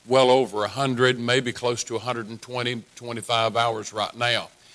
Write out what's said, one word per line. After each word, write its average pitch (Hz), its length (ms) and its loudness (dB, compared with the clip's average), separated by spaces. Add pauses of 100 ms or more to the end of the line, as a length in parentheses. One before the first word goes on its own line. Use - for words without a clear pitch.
well 127 240 6
over 107 320 2
a 101 60 0
hundred, 127 500 2
maybe 120 340 0
close 120 300 -2
to 120 140 -6
a - 20 -6
hundred 117 300 -6
and 113 120 -14
twenty, 123 440 -6 (100)
twenty-five 113 600 -2
hours 113 360 0
right 104 240 -4
now. 117 320 -2 (260)